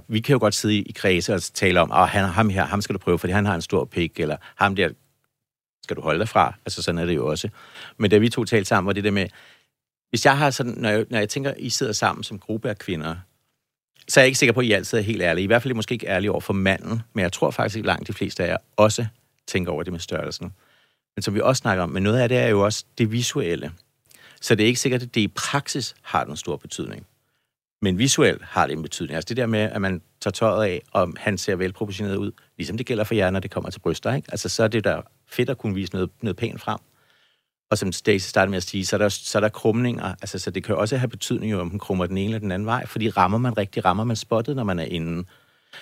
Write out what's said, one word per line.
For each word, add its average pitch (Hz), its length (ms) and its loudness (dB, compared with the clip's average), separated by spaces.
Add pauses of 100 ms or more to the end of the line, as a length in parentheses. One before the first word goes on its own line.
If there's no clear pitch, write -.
Vi 110 120 0
kan 127 140 2
jo 127 60 6
godt 104 160 2
sidde 107 200 2
i, 101 60 2
i - 100 -8
kredse 95 440 2
og 90 80 0
tale 90 380 2
om, 80 100 2
"Åh, 85 160 6
han, 98 180 2
ham 101 240 2
her, 92 160 0
ham 101 160 -2
skal - 120 -4
du 95 60 -6
prøve, 87 200 0
fordi 90 140 -2
han 101 120 2
har 101 100 0
en 82 60 -4
stor 76 240 0
pik," - 340 -4
eller 76 180 -2 (180)
"Ham 98 200 2
der 92 140 2 (920)
skal 85 120 -6
du 76 60 -10
holde 78 180 0
dig 110 100 -2
fra." 90 240 2 (120)
Altså, 85 180 -8
sådan 85 160 -2
er 82 60 -2
det 87 100 0
jo 69 120 0
også. 82 220 -4 (480)
Men 104 140 2
da 107 60 8
vi 113 120 6
to 113 160 -2
talte 101 220 2
sammen, 98 200 2
var 101 60 0
det 101 100 -4
der 104 80 0
med, 98 160 0 (840)
hvis - 160 0
jeg 135 120 6
har 143 120 4
sådan, 120 280 -2
når 113 120 0
jeg, 107 200 2
når 117 100 0
jeg 101 100 0
tænker, 139 280 -4
I - 120 -8
sidder 117 240 -2
sammen - 300 -2
som 101 160 -10
gruppe 110 300 -6
af 104 80 -6
kvinder, 82 380 -6 (920)
så - 100 6
er - 40 12
jeg 131 40 8
ikke 131 120 2
sikker 117 140 6
på, 120 60 0
at 127 60 4
I 110 60 4
altid 98 260 0
er 110 40 2
helt 101 200 -2
ærlige. 87 220 2
I 98 40 0
hvert 117 140 4
fald 131 100 -2
er 123 40 -2
I - 0 -
måske 110 180 -2
ikke 113 140 -6
ærlige 98 240 0
over - 100 -2
for 101 120 -2
manden, 95 480 0 (120)
men 104 100 0
jeg 87 80 0
tror - 200 0
faktisk, 104 280 -2
at 107 60 -6
langt 92 220 -2
de - 60 -6
fleste 95 300 -4
af 87 40 0
jer 85 100 0 (200)
også 107 280 4 (420)
tænker 90 240 -2
over 78 120 -2
det 90 100 -8
med 85 60 -8
størrelsen. 80 540 -8 (640)
Men 101 80 -8
som 101 120 -2
vi 107 60 0
også 127 180 4
snakker 95 240 0
om, 87 60 -4
men 95 140 -2
noget 110 160 2
af 123 100 2
det 123 80 2
er 123 100 2
jo 104 180 4
også 107 200 -2 (120)
det 113 140 2
visuelle. 87 600 -2 (680)
Så - 140 2
det 107 80 4
er 107 40 6
ikke 123 120 2
sikkert, 123 240 0
at 120 120 -6
det 117 60 4
i 101 60 4
praksis - 760 -4
har - 220 -2
den 73 140 -10
store 73 200 -6
betydning. - 480 -10 (760)
Men 92 160 2
visuelt 123 460 4
har 85 240 0
det 67 60 -2
en 80 80 -6
betydning. 76 340 -8
Altså 80 140 -4
det 120 80 -6
der 127 80 0
med, 110 140 2
at 107 220 -2
man 95 200 -2 (200)
tager 101 100 -2
tøjet 107 340 2
af, 90 160 -2 (100)
og 90 260 2
han 101 200 -2
ser 98 180 -2
velproportioneret 98 600 -4
ud, 101 160 -4 (260)
ligesom 87 200 -6
det - 80 -4
gælder 107 180 0
for 113 120 -2
jer, 95 140 4
når 95 100 0
det 90 120 -6
kommer - 180 -6
til - 100 -12
bryster, 98 340 -2
ikke? 143 180 -4
Altså, - 180 -4
så - 140 0
er 113 40 6
det 107 160 0
da 85 180 0 (260)
fedt - 220 -2
at 131 80 -2
kunne 107 180 -2
vise 95 180 -4
noget, 92 160 -2 (120)
noget 101 160 -4
pænt 110 240 -6
frem. - 160 -4 (960)
Og 107 60 2
som 95 140 -2
Stacey 98 380 0
startede 98 200 4
med 95 80 -2
at 90 60 -4
sige, 95 220 -4
så - 100 -2
er - 20 2
der, 104 120 4
så - 280 -4
er - 20 2
der 104 100 4
krumninger. 117 540 0 (180)
Altså, - 180 -8
så 95 120 -6
det 90 120 -6
kan 104 120 -2
jo 78 60 2
også 107 160 0
have 123 100 0
betydning, 110 480 -4
om 87 140 -2
den 101 100 -6
krummer 92 260 -2
den 92 120 -2
ene 98 120 0
eller 110 100 -2
den 104 120 -4
anden 98 140 -2
vej, 117 200 -2
fordi 107 240 -2
rammer 98 280 4
man 120 200 0
rigtigt, 101 280 -2
rammer 92 180 2
man 117 120 0
spottet, 117 400 -2
når 131 80 -2
man 95 160 0
er 80 40 -4
inde. 82 440 -4 (540)